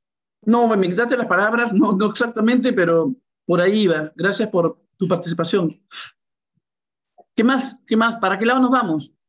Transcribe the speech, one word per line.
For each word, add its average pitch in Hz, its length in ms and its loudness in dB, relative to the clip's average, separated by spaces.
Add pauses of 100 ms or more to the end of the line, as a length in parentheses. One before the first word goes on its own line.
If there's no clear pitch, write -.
(440)
No, 233 240 2
me 202 200 2
quitaste 233 300 -2
las 233 100 -4
palabras, 220 460 0
no, 196 200 2
no 202 180 0
exactamente, 233 600 0
pero 165 380 2 (320)
por 175 160 0
ahí 202 280 2
va. 156 280 -2
Gracias 202 340 -2
por 165 300 -2 (160)
tu 185 120 -4
participación. 170 640 -2 (1700)
¿Qué 226 80 2
más? - 440 -2
¿Qué 220 100 0
más? 226 200 0
¿Para 190 200 -2
qué 220 80 -4
lado 254 140 2
nos 254 100 4
vamos? 190 460 -2 (140)